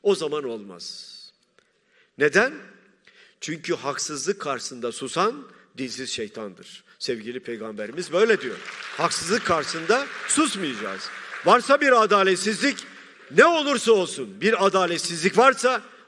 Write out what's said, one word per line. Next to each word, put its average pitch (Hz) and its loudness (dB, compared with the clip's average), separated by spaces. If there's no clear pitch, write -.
O 196 4
zaman 151 -4
olmaz. 101 -12
Neden? 175 4
Çünkü 165 -6
haksızlık 143 -6
karşısında 123 -6
susan 180 -4
dilsiz 123 -10
şeytandır. 104 -12
Sevgili 120 -8
Peygamberimiz 113 -10
böyle 208 2
diyor. 110 -10
Haksızlık 165 -2
karşısında 165 0
susmayacağız. 127 -2
Varsa 247 6
bir 254 6
adaletsizlik, 196 2
ne 196 8
olursa 285 4
olsun 117 0
bir 196 2
adaletsizlik 175 0
varsa 254 4